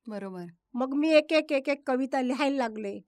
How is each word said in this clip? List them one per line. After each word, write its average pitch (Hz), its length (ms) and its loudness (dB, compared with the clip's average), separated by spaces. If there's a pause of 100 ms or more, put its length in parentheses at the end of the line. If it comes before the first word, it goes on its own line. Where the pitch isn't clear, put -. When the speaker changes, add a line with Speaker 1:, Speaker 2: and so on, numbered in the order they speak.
Speaker 1:
बरोबर. 190 360 -10 (300)
Speaker 2:
मग 262 200 -2
मी 302 160 2
एक, 302 220 6
एक, 311 200 2
एक, 277 160 -2
एक 285 180 -2
कविता 262 360 -2
लिहायला 269 340 0
लागले. 214 520 -6